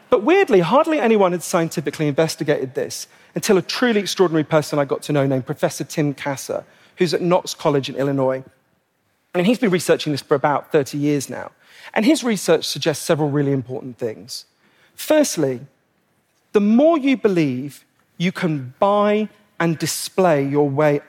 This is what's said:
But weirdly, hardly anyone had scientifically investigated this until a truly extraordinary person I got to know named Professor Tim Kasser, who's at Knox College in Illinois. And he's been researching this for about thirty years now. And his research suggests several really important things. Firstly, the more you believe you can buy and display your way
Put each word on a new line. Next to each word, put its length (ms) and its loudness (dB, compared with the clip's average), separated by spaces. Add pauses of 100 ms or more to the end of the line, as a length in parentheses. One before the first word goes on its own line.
But 140 2
weirdly, 380 4
hardly 380 2
anyone 340 4
had 100 -4
scientifically 680 -2
investigated 640 -2
this 320 -8 (280)
until 240 2
a 40 0
truly 380 0
extraordinary 440 0
person 340 0
I 60 2
got 180 -4
to 100 -4
know 140 2
named 200 -2
Professor 380 -4
Tim 300 -2
Kasser, 500 -8 (320)
who's 180 0
at 80 -2
Knox 320 0
College 340 0
in 80 -10
Illinois. 460 -2 (920)
And 120 0
he's 120 2
been 120 0
researching 420 0
this 80 -4
for 140 -2
about 380 -2
thirty 260 0
years 320 -2
now. 220 -12 (420)
And 100 0
his 180 2
research 440 0
suggests 380 -4
several 260 0
really 220 0
important 460 -6
things. 460 -10 (500)
Firstly, 640 0 (920)
the 80 4
more 380 4
you 180 0
believe 680 -2 (340)
you 140 -2
can 460 -4
buy 520 2 (280)
and 200 -2
display 680 0
your 240 0
way 400 2